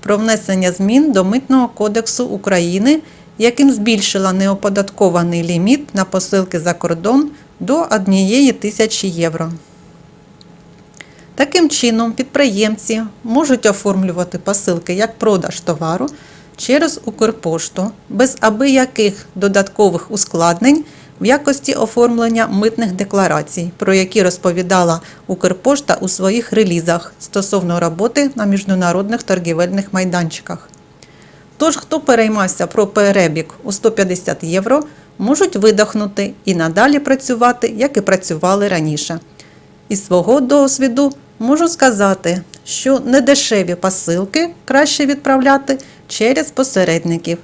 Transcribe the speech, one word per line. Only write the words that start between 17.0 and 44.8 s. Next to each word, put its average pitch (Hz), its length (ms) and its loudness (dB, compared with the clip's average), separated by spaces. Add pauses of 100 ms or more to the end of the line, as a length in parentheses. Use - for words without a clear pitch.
Укрпошту 208 880 -4 (180)
без 254 320 0
абияких 233 920 2
додаткових 196 760 0
ускладнень 196 720 2 (360)
в 185 40 -6
якості 277 500 0
оформлення 233 720 0
митних 214 460 -2
декларацій, 180 840 -2
про - 180 0
які 190 280 2
розповідала 180 760 0 (260)
Укрпошта 190 720 0
у 185 80 -6
своїх 196 440 -2
релізах 170 680 0
стосовно 185 600 -2
роботи 208 540 0
на 220 100 -4
міжнародних 196 800 0
торгівельних 180 680 -2
майданчиках. 175 760 -4 (880)
Тож, 302 200 0
хто - 240 -6
переймався 214 640 0
про 202 200 0
перебіг 196 580 2 (180)
у 208 100 -8
сто 214 180 0
п'ятдесят 180 540 -4
євро, 196 380 0 (360)
можуть 294 380 0
видихнути 208 760 0 (120)
і 190 100 0
надалі 180 440 2
працювати, 247 800 0
як 277 200 -2
і 208 40 2
працювали 190 680 0
раніше. 160 520 -4 (680)
Із 196 180 -4
свого 180 340 2
досвіду 269 720 2 (260)
можу 302 300 2
сказати, 196 720 0 (220)
що - 360 0
недешеві 240 720 2
посилки 190 760 -2 (140)
краще 294 420 2